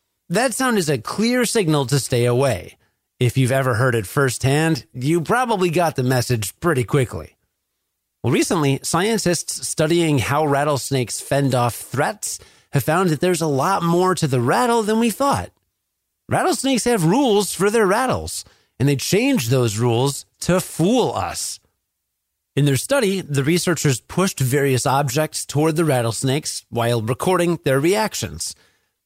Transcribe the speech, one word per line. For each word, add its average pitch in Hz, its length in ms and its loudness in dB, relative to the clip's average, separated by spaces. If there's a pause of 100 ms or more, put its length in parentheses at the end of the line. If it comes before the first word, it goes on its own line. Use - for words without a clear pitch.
(280)
That 220 260 0
sound 254 240 0
is 156 120 0
a 143 80 2
clear 233 480 0
signal 156 400 0
to 135 140 0
stay 120 260 0
away. 123 520 0 (440)
If 123 160 2
you've 131 140 4
ever 131 240 0
heard 120 200 2
it 107 120 -2
firsthand, 147 840 0
you 147 300 -2
probably 208 480 0
got 160 260 0
the 135 80 -2
message 123 560 -2
pretty 147 240 0
quickly. 104 540 -2 (840)
Well, 120 120 0
recently, 151 480 0
scientists 180 840 -2
studying 160 520 2
how 131 280 0
rattlesnakes 139 760 -2
fend 139 340 0
off 120 200 0
threats - 640 -6 (340)
have 139 100 0
found 175 260 2
that 151 120 0
there's 175 200 0
a 165 60 0
lot 160 340 0
more 175 340 2
to 156 120 0
the 127 140 0
rattle 226 420 2
than 220 160 0
we 233 120 2
thought. 269 400 -2 (760)
Rattlesnakes 247 580 0
have 226 200 2
rules 208 480 2
for 190 160 0
their 220 160 2
rattles, 185 580 -2 (340)
and 135 120 2
they 139 80 2
change 220 500 0
those 120 300 2
rules 123 480 0 (160)
to 175 180 0
fool 175 540 0
us. - 460 -6 (960)
In 143 100 2
their 139 120 2
study, 202 420 0
the 139 240 -2
researchers 156 560 0
pushed - 400 -4
various 135 460 0
objects 143 580 -2
toward 151 320 0
the 175 80 0
rattlesnakes 131 840 -2
while 117 320 0
recording 170 640 0
their 135 160 2
reactions. 165 760 -2 (520)